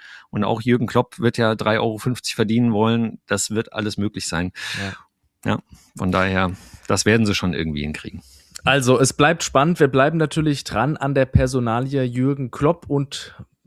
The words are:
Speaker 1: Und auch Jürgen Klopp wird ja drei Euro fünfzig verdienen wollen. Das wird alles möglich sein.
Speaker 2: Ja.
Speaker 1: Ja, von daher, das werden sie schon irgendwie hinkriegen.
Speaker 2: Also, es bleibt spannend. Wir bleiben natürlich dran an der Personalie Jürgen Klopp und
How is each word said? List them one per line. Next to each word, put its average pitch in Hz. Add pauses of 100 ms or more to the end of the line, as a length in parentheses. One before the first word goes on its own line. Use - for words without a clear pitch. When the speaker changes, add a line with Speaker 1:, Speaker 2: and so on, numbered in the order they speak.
(300)
Speaker 1:
Und 104
auch 113
Jürgen 120
Klopp -
wird 117
ja 113
drei 107
Euro 113
fünfzig -
verdienen 117
wollen. 113
Das -
wird 110
alles 104
möglich 101
sein. 87 (280)
Speaker 2:
Ja. 98 (520)
Speaker 1:
Ja, 104 (380)
von 95
daher, 92 (380)
das 104
werden 113
sie 101
schon 90
irgendwie 76
hinkriegen. 76 (440)
Speaker 2:
Also, 127
es 131
bleibt 156
spannend. 156
Wir 151
bleiben 139
natürlich 151
dran 123
an 139
der 135
Personalie 131
Jürgen 127
Klopp 151
und 143 (320)